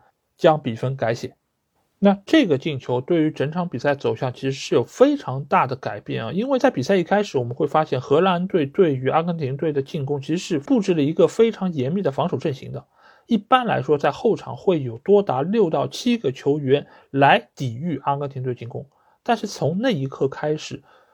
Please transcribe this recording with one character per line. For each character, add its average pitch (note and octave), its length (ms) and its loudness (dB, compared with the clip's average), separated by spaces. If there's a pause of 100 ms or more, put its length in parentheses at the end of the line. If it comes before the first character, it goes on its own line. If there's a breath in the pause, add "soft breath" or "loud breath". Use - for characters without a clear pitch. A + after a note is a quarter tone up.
(380 soft breath)
将 D#3 240 4
比 A#2 140 -4
分 C3 200 -4
改 A#2 200 -2
写。 - 200 -12 (640)
那 G3 280 4
这 D#4 200 4
个 C#3+ 140 2
进 D3+ 180 -4
球 B2+ 240 -2
对 E3 220 2
于 D#3 80 2
整 C#3 200 -4
场 F3 160 -4
比 C3 120 -8
赛 C#3+ 160 0
走 A#2 200 -2
向 B2+ 160 -4
其 - 100 -14
实 C3+ 100 -2
是 C3+ 240 -4
有 B2 80 4
非 C#4 340 2
常 C#3 280 -8
大 E3+ 200 2
的 B2+ 100 -4
改 G#2+ 260 -10
变 B2+ 240 -6
啊， A2+ 60 -6
因 G#3 180 -2
为 C4+ 100 0
在 B3+ 100 4
比 C#3 140 -2
赛 G3 140 2
一 F3 60 0
开 G3+ 200 0
始 D#3 160 -2
我 A#2+ 40 -2
们 A#2+ 120 -6
会 D#3+ 100 0
发 D#3 180 2
现 C#3+ 160 -2
荷 C#3+ 220 2
兰 F#3 260 2
队 D#3+ 200 0
对 D#3 260 2
于 C3 160 -2
阿 D3+ 140 2
根 E3+ 160 -4
廷 C#3 180 -4
队 D#3+ 140 -2
的 C#3+ 100 -2
进 C#3+ 240 -6
攻 C#3+ 160 -4
其 C#3 60 -12
实 D#3 100 -2
是 F3+ 220 -2
布 A#3 220 2
置 F#3+ 120 0
了 D#3+ 80 2
一 D3 120 2
个 D#3+ 140 6
非 A3+ 240 4
常 F#3 220 -4
严 C3+ 180 -2
密 F#3+ 120 -2
的 D3 80 0
防 C#3 180 -2
守 F#3 80 -2
阵 D3 160 -4
型 C3 180 -12
的。 C3 140 -12 (420 soft breath)
一 A#3 120 2
般 B3 260 2
来 C3+ 160 0
说， D3 160 2
在 D3 140 0
后 G3+ 240 0
场 B2 200 -12
会 D#3+ 280 0
有 A2+ 160 -8
多 G3+ 240 4
达 C3 180 0
六 F#3 300 2
到 C#3 160 0
七 A#3+ 300 -2
个 D3 140 -2
球 C#3+ 280 -2
员 C3+ 260 2 (240 soft breath)
来 C#3 460 4
抵 B2 200 -6
御 D3+ 280 -6
阿 C#3 140 -2
根 C#3+ 120 -6
廷 C3+ 140 -10
队 B2 100 -4
进 A#2+ 160 -12
攻， - 160 -12 (380)
但 A#3+ 120 0
是 A3 120 -6
从 F3 320 -2
那 C4 100 0
一 C#3+ 160 -2
刻 C3+ 220 -4
开 D3+ 300 -4
始， - 260 -12 (300 soft breath)